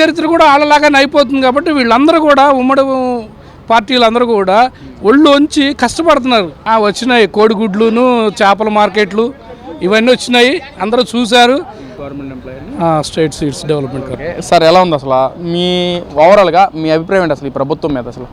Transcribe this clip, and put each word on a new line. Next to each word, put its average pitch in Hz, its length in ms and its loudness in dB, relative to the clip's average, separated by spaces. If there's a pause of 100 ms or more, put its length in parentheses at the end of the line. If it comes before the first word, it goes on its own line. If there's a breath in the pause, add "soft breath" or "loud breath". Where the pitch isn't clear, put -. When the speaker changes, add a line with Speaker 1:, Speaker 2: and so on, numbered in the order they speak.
Speaker 1:
చరిత్ర 320 220 0
కూడా 330 200 2
వాళ్ళలాగానే 294 540 4
అయిపోతుంది. 277 420 0
కాబట్టి 262 300 0
వీళ్ళందరూ 277 480 2
కూడా, 285 300 4
ఉమ్మడి 269 320 2 (880 loud breath)
పార్టీలందరూ 233 560 2
కూడా 220 460 2 (320 loud breath)
ఒళ్ళు 277 260 6
వంచి 285 440 2
కష్టపడుతున్నారు. 254 760 -2 (160)
ఆ, 226 120 2
వచ్చినాయి 226 480 0
కోడిగుడ్లును, 220 1000 0
చేపల 202 420 0
మార్కెట్లు, 214 640 0 (480)
ఇవన్నీ 220 300 2
వచ్చినాయి, 247 500 0 (200)
అందరూ 214 200 -2
చూశారు. 240 500 2
Speaker 2:
గవర్నమెంట్ 143 840 -8
ఎంప్లాయీ. 127 260 -16 (240)
Speaker 1:
ఆ, 160 180 0
స్టేట్ 156 320 -4
సీడ్స్ 143 320 -8
డెవలప్‌మెంట్ 139 420 -6
కార్పొరేషన్. 135 260 -10
Speaker 2:
ఓకే. - 80 -10
సార్, 175 220 0
ఎలా 170 180 4
ఉంది 175 140 0
అసలు 131 480 -2
మీ, 175 580 -4 (140)
ఓవరాల్‌గా 180 600 4
మీ 160 140 -4
అభిప్రాయం 175 340 0
ఏంటి 156 100 -2
అసలు 139 140 -8
ఈ 131 40 -10
ప్రభుత్వం 143 420 -4
మీద 123 140 -8
అసలు? 123 260 -14